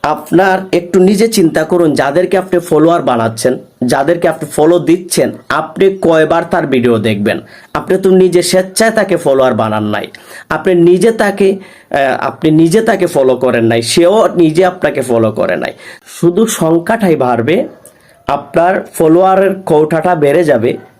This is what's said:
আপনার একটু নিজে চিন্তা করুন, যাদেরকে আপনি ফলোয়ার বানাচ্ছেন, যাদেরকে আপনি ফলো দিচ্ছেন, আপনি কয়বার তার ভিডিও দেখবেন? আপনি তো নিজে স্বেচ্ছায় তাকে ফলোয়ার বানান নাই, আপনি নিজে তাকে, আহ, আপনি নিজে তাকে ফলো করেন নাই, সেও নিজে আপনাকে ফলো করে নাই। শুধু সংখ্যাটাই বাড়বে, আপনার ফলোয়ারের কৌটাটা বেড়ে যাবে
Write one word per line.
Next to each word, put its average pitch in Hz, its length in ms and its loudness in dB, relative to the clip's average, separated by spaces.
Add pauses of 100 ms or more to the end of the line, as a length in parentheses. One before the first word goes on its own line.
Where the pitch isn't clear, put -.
আপনার 185 560 0 (140)
একটু 175 280 0
নিজে 202 280 2
চিন্তা 165 360 0
করুন, 170 280 0
যাদেরকে 139 460 0
আপনি 180 220 -2
ফলোয়ার 165 420 2
বানাচ্ছেন, 123 560 -2 (260)
যাদেরকে 147 440 0
আপনি 156 280 -6
ফলো 165 220 4
দিচ্ছেন, 151 540 -2 (160)
আপনি 180 520 -2
কয়বার 160 500 2
তার 170 160 -2
ভিডিও 123 320 0
দেখবেন? 104 420 -2 (340)
আপনি 180 240 -2
তো 190 120 2
নিজে 185 320 4
স্বেচ্ছায় 185 480 0
তাকে 202 260 -2
ফলোয়ার 135 380 0
বানান 107 300 -2
নাই, 104 220 -6 (420)
আপনি 165 260 -2
নিজে 180 380 4
তাকে, 202 460 -2 (320)
আহ, 135 360 -2
আপনি 156 240 -2
নিজে 165 320 2
তাকে 214 240 0
ফলো 135 300 0
করেন 120 280 0
নাই, 117 180 0
সেও 180 520 2
নিজে 165 300 2
আপনাকে 147 380 -2
ফলো 113 300 0
করে 92 240 -2
নাই। 67 160 -6 (480)
শুধু 175 260 2
সংখ্যাটাই 170 720 0
বাড়বে, 127 520 -2 (580)
আপনার 175 680 -2
ফলোয়ারের 185 600 2
কৌটাটা 165 600 0
বেড়ে 151 300 2
যাবে 127 320 0 (240)